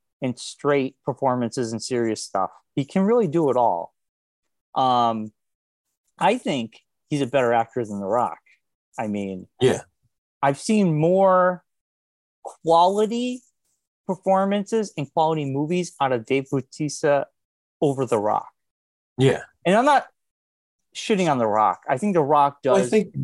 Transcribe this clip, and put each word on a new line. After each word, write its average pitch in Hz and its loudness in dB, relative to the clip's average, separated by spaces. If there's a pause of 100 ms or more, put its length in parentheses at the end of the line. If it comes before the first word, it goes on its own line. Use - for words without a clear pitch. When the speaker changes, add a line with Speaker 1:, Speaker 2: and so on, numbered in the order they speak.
(200)
Speaker 1:
and 127 -4
straight 139 -2
performances 123 -2
and 110 -6
serious 117 -2
stuff. 95 -4 (260)
He 143 -2
can 190 -2
really 220 2
do 147 0
it 120 0
all. 95 0 (800)
Um, 117 0 (840)
I 208 2
think 135 -6 (280)
he's 147 -2
a 131 -2
better 123 0
actor 117 -2
than 101 -8
The 98 -8
Rock. 101 -2 (600)
I 117 -6
mean, 98 -6 (120)
Speaker 2:
Yeah. 123 2 (600)
Speaker 1:
I've 143 0
seen 196 0
more 185 2 (800)
quality 208 0 (640)
performances 196 0
and 147 -8
quality 156 0
movies 151 -4
out 135 0
of 120 -2
Dave 135 -2
Bautista 143 -2 (540)
over 135 0
The 113 0
Rock. 104 -2 (720)
Speaker 2:
Yeah. 131 2 (220)
Speaker 1:
And 180 2
I'm 247 4
not 277 2 (880)
shitting 185 0
on 135 2
The 113 2
Rock. 104 2
I 139 -2
think 202 -2
The 165 4
Rock 143 2
Speaker 2:
Well, 135 2
Speaker 1:
does 190 2
Speaker 2:
I 120 -8
think 214 0 (120)